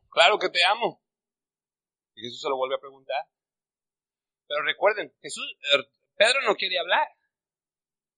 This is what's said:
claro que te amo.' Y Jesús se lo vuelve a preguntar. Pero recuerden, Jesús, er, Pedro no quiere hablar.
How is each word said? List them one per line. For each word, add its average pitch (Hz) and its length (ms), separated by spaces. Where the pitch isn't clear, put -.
claro 180 280
que 180 120
te 175 160
amo.' 202 380
Y - 60
Jesús 120 200
se 151 80
lo 135 80
vuelve 131 180
a 131 40
preguntar. 135 480
Pero 147 160
recuerden, 180 580
Jesús, 233 360
er, 135 160
Pedro 247 260
no 226 140
quiere 185 240
hablar. 196 280